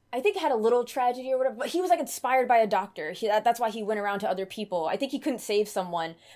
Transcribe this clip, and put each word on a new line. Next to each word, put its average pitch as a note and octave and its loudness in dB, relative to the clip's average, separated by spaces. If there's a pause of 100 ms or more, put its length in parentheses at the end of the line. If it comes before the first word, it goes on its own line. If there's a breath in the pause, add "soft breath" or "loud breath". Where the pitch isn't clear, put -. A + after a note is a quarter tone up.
(120)
I A#3+ -4
think G4 2
had D#4+ 0
a B3+ 2
little A3+ 4
tragedy C4 -2
or C4 2
whatever, B3+ 0
but A#3+ -6
he E4+ -2
was, F#4 2
like, E4 6
inspired B3+ 0
by A#3+ 6
a A3+ 6
doctor. F#3+ -2
He, - -4
that, G#3+ 2
that's A#3 2
why A3+ 0
he A3 -8
went G#3 -2
around G3+ -2
to G#3 -2
other F#3+ -2
people. F#3 -4
I D#3+ -2
think C4+ -4
he C#4+ -4
couldn't C4 -2
save G#3 0
someone. E3+ -4 (200 loud breath)